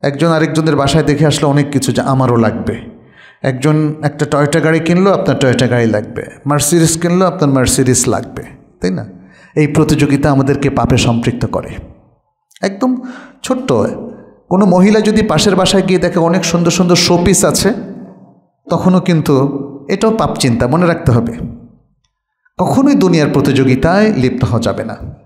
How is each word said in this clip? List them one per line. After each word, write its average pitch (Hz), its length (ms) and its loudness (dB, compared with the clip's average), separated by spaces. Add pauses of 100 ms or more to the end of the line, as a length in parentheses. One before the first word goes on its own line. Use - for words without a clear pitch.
একজন 143 260 0
আরেকজনের 160 480 0
বাসায় 139 280 0
দেখে 156 220 0
আসলে 151 200 0
অনেক 143 240 0
কিছু 127 220 -2
যে 117 80 -2
আমারও 131 360 0
লাগবে। 104 440 -2 (600)
একজন 151 600 0
একটা 147 240 -4
টয়োটা 147 340 0
গাড়ি 160 200 0
কিনলো, 175 320 2
আপনার 175 260 0
টয়োটা 127 280 2
গাড়ি 120 200 0
লাগবে। 107 360 -4 (240)
মার্সিডিজ 160 540 0
কিনলো, 175 260 0
আপনার 170 240 0
মার্সিডিজ 127 560 2
লাগবে, - 360 -4 (380)
তাই 180 100 -2
না? 180 160 -6 (500)
এই 151 100 2
প্রতিযোগিতা 143 640 2
আমাদেরকে 139 400 0
পাপে 123 260 0
সম্পৃক্ত 117 500 -2
করে। - 240 -6 (920)
একদম 196 340 -2 (460)
ছোট্ট 254 300 -4 (760)
কোনো 190 180 2
মহিলা 208 340 4
যদি 214 220 2
পাশের 196 340 2
বাসায় 190 260 2
গিয়ে 190 160 0
দেখে 175 200 -2
অনেক 170 260 0
সুন্দর 170 260 0
সুন্দর 175 260 2
শোপিস 175 480 2
আছে, 175 280 0 (1000)
তখনও 180 300 2
কিন্তু 147 680 0 (220)
এটাও 208 220 0
পাপ 165 260 -2
চিন্তা, 120 300 0
মনে 165 200 2
রাখতে 165 260 0
হবে। 113 240 0 (1200)
কখনোই 269 360 2
দুনিয়ার 165 380 4
প্রতিযোগিতায় 143 800 2
লিপ্ত 127 320 -2
হওয়া 117 160 -2
যাবে 101 240 -4
না। 107 120 -10 (300)